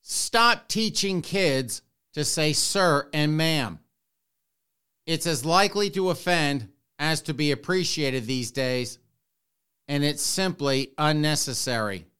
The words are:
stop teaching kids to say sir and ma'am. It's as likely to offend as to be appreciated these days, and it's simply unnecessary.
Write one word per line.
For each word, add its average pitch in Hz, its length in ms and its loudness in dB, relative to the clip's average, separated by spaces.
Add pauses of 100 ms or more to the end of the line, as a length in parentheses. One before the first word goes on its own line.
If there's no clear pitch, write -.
stop - 640 2
teaching 196 560 0
kids 139 600 0 (300)
to 151 120 -4
say 151 280 0
sir 160 600 2
and 151 240 2
ma'am. 151 420 0 (1300)
It's 160 220 -2
as 135 160 -2
likely 196 460 2
to 185 200 0
offend 147 600 0 (280)
as 156 240 -2
to 156 120 -6
be 147 180 0
appreciated 139 760 -2
these 123 240 -4
days, 127 480 -4 (880)
and 143 160 -2
it's 147 220 -2
simply 139 760 -2
unnecessary. 131 1080 0 (140)